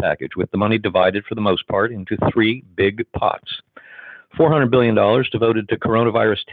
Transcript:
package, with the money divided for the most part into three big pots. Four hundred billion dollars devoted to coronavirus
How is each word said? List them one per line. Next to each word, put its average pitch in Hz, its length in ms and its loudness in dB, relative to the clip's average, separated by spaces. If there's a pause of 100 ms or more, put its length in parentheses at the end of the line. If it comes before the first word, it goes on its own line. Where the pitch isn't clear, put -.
package, 78 360 -4
with 90 160 -4
the 98 60 -2
money 107 200 0
divided 92 460 0
for - 100 -12
the 110 60 -8
most 104 260 -2
part 107 240 -2
into 104 260 -8 (160)
three 117 300 0 (140)
big 101 280 0 (120)
pots. - 340 -4 (840)
Four 160 120 4
hundred 143 220 2
billion 120 240 4
dollars 107 360 2
devoted 110 380 0
to 113 80 -2
coronavirus 113 600 0 (140)